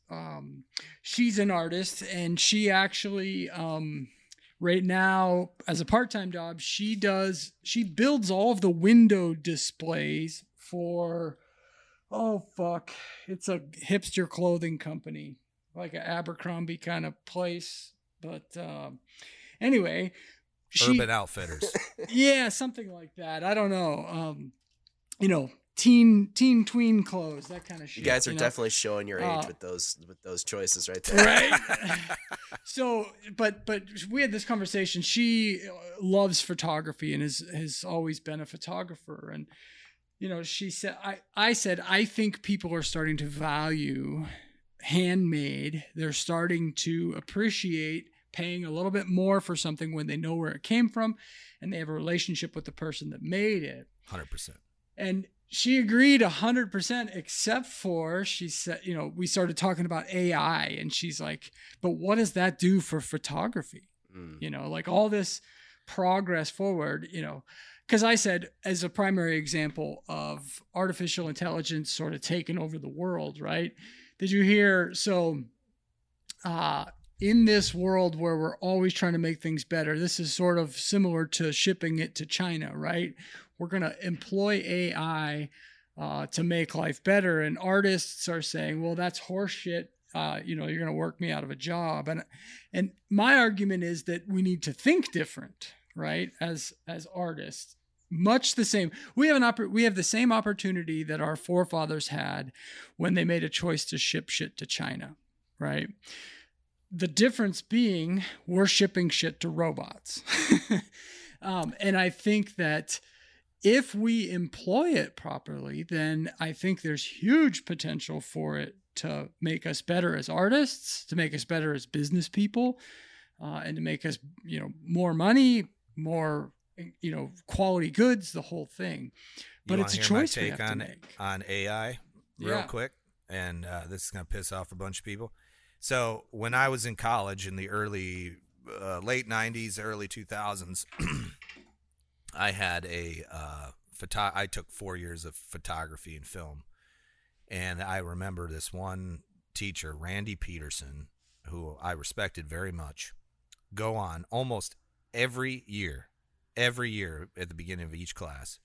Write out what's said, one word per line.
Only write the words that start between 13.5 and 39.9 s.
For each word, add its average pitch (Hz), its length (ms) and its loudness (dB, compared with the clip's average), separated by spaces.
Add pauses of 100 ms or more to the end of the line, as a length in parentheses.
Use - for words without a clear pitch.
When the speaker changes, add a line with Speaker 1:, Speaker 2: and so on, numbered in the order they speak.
Speaker 1:
hipster 180 680 -2
clothing 170 520 0
company, 151 580 -10 (380)
like 170 180 -10
an 165 80 -8
Abercrombie 170 800 -6
kind 170 260 -4
of 156 220 -10
place. 175 680 -6 (300)
But, 160 340 -14
um, 147 440 -12 (600)
anyway, 185 520 2 (580)
she 123 220 6
Speaker 2:
Urban 120 180 4
Outfitters. 95 540 -2 (120)
Speaker 1:
<laughs> - 320 -8
Yeah, 262 420 6
something 240 400 -6
like 170 260 -18
that. 160 280 -6
I 196 100 2
don't 208 160 4
know. 170 380 0
Um, 156 440 -8 (640)
you 196 100 4
know, 147 220 2 (260)
teen, 226 580 10
teen 247 300 8
tween 226 380 4
clothes, 156 460 -6
that 175 180 -14
kind 165 160 -14
of 147 80 -16
shit, - 140 -8
Speaker 3:
You 139 60 4
guys 127 160 4
are - 40 0
Speaker 1:
you 160 60 -2
know? 156 40 0
Speaker 3:
definitely 120 300 2
showing 104 380 0
your 98 100 -4
age 165 260 0
Speaker 1:
Uh, - 40 -8
Speaker 3:
with 87 120 -14
those, 90 360 -6 (100)
with 90 160 -20
those 92 220 -6
choices 92 440 0
right - 140 -6
there. 202 220 8
Speaker 1:
Right. 226 400 6
Speaker 3:
<laughs> 170 520 -2 (480)
Speaker 1:
So, 240 420 -2 (300)
but, 214 280 0
but 202 200 -4 (260)
we 254 120 0
had 247 100 2
this 208 120 -4
conversation. 190 580 0
She, 220 640 2
uh, 190 60 -12 (280)
loves 190 400 4
photography 156 760 -2
and 143 80 0
is, 151 220 -4 (100)
has 151 300 -6
always 165 360 -2
been 156 200 -8
a 151 60 -10
photographer. 170 840 -10
And, 151 140 -10 (720)